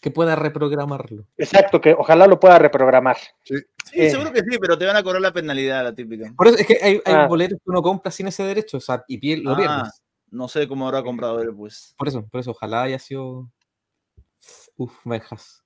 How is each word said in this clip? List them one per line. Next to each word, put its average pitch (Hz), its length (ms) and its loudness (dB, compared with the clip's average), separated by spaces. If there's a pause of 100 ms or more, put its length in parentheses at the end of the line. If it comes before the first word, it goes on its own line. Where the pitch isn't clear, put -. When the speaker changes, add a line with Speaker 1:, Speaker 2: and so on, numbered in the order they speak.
Speaker 1:
que 147 100 -6
pueda 160 240 0
reprogramarlo. 143 880 -6 (120)
Speaker 2:
Exacto, 196 420 4
que 156 140 4
ojalá 165 340 6
lo 190 140 6
pueda 180 180 10
reprogramar. 131 560 4 (300)
Speaker 3:
Sí. 135 100 -10 (300)
Speaker 4:
Sí, 302 160 -4
Speaker 2:
Eh. 156 80 4
Speaker 4:
seguro - 240 -4
que 233 80 0
sí, 233 180 -4
pero 175 180 0
te 170 80 -4
van 202 120 0
a 208 60 -2
cobrar 185 180 -4
la 190 100 -2
penalidad, 135 540 -4
la 117 100 -8
típica. 113 400 -16
Speaker 1:
Por 180 120 4
eso 240 100 6
es 202 100 0
que 226 140 4
hay, 202 140 2 (100)
hay - 80 0
Speaker 2:
Ah. 151 140 4
Speaker 1:
boletos 175 360 -2
que - 60 -16
uno 180 120 -2
compra 185 300 -4
sin 190 160 -10
ese 190 160 -10
derecho, 196 340 -6
o 127 40 -8
sea, 123 260 -8
y 127 120 -12
pier-, 156 220 -6
lo 135 120 -4
Speaker 4:
Ah, 139 40 -4
Speaker 1:
pierdes. 147 440 -6 (280)
Speaker 4:
no 123 200 -12
sé 147 180 -4
cómo 135 180 -8
habrá 131 160 -4
comprado 117 400 -8
él, 113 140 -8
pues. 104 420 -20
Speaker 1:
Por 139 120 -6
eso, 117 180 -10
por 123 140 -10
eso, 123 100 -12
ojalá 113 320 -6
haya 131 160 -8
sido, 127 500 -16 (1300)
uf, 123 160 -12 (140)
Benjas. - 600 -14